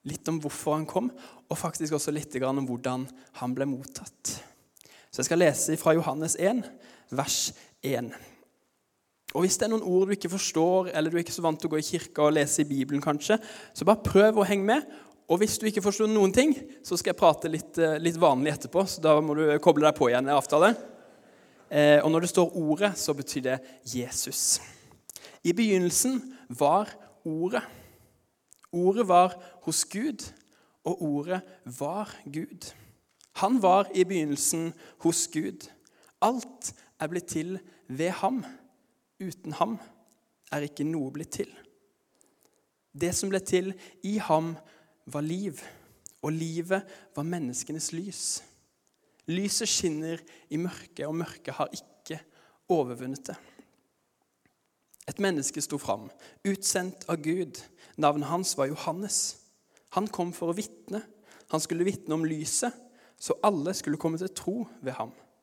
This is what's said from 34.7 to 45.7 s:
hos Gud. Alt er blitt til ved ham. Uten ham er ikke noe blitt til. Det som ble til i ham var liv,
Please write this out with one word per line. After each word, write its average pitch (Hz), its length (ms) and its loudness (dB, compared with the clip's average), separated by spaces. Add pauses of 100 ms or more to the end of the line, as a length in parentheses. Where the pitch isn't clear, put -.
hos 165 240 2
Gud. 104 400 -6 (540)
Alt - 500 -2 (260)
er 156 100 -6
blitt 175 200 -6
til 175 320 -6 (260)
ved 151 240 -2
ham. 208 340 -2 (760)
Uten 175 320 -10
ham 196 260 -2 (760)
er 147 120 -4
ikke 143 240 -4
noe 147 240 -4
blitt 151 240 -12
til. - 160 -8 (1400)
Det 170 180 -2
som 196 140 -2
ble 190 160 -2
til 190 300 0 (280)
i 202 140 -4
ham 165 400 0 (520)
var 147 160 -6
liv, 175 360 -6 (600)